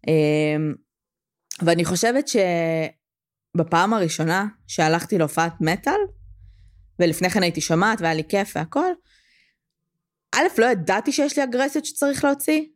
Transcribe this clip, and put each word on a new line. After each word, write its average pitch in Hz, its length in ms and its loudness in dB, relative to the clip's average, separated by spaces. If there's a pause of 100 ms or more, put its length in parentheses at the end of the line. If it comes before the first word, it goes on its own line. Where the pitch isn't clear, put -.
אמ, 151 640 2 (880)
ואני 170 240 2
חושבת 233 420 0
שבפעם 170 1700 -2
הראשונה 175 520 0 (220)
שהלכתי 165 500 0
להופעת 160 440 0
מטאל, 185 380 0 (1000)
ולפני 175 300 2
כן 190 140 0
הייתי 165 180 -2
שומעת 185 400 0
והיה 165 120 0
לי 156 160 -2
כיף 202 260 -2
והכל, 277 360 -2 (1400)
א', 294 120 4 (100)
לא 226 80 4
ידעתי 208 460 0
שיש 285 260 0
לי 277 60 0
אגרסיות 269 420 -2
שצריך 285 380 -2
להוציא 294 400 0 (120)